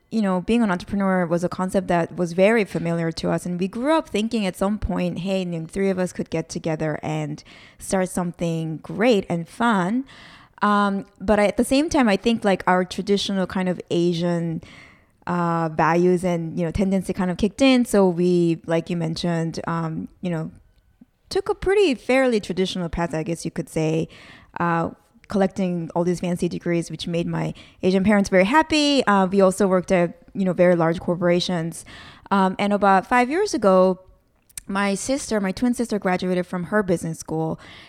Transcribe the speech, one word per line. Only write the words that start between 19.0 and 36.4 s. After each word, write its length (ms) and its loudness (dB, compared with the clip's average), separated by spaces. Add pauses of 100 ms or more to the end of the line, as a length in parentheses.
um, 440 -6 (100)
you 100 -6
know, 220 -6 (800)
took 180 -4
a 80 -2
pretty 400 2
fairly 460 0
traditional 480 -4
path, 240 -4
I 100 -4
guess 220 -6
you 60 -6
could 180 -8
say, 400 -2 (500)
uh, 300 0 (400)
collecting 640 -2
all 80 0
these 160 -2
fancy 300 -2
degrees, 420 -4
which 160 -10
made 180 -2
my 280 -4 (300)
Asian 200 2
parents 240 4
very 160 4
happy. 640 2
Uh, 220 4
we 120 2
also 260 4
worked 240 0
at, 240 2 (200)
you 100 -2
know, 80 0
very 240 6
large 240 0
corporations. 840 -2 (460)
Um, 280 2
and 140 0
about 340 4
five 220 2
years 240 0
ago, 480 4 (680)
my 260 -2
sister, 460 -4
my 140 -2
twin 200 0
sister, 240 -4
graduated 480 0